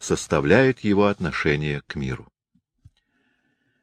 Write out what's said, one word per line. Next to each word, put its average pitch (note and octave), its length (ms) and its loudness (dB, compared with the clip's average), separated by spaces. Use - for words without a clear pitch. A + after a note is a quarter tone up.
составляет F2+ 800 2
его G2+ 260 2
отношение D2+ 800 -2
к - 80 -14
миру. C2 320 -8